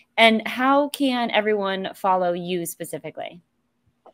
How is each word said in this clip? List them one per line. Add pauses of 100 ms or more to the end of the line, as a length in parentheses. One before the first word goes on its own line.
(160)
and
how
can
everyone
follow
you
specifically? (720)